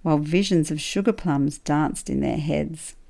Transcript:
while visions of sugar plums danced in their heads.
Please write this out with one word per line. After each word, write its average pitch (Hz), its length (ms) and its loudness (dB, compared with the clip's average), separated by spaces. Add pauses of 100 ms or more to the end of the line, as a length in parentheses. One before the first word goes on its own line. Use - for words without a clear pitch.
while 156 160 2
visions 165 520 2
of 151 120 -4
sugar 202 320 0
plums 143 420 0
danced - 540 -2
in 135 100 0
their 135 160 0
heads. 151 580 -4 (160)